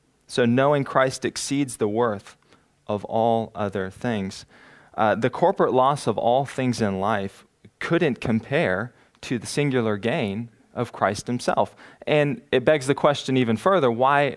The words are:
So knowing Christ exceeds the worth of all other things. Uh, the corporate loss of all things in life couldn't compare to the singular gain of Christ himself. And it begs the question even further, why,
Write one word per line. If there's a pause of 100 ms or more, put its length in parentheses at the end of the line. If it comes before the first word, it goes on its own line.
(260)
So
knowing
Christ
exceeds
the
worth (480)
of
all
other
things. (480)
Uh,
the
corporate
loss
of
all
things
in
life (340)
couldn't
compare (260)
to
the
singular
gain (240)
of
Christ
himself. (300)
And (100)
it
begs
the
question
even
further,
why,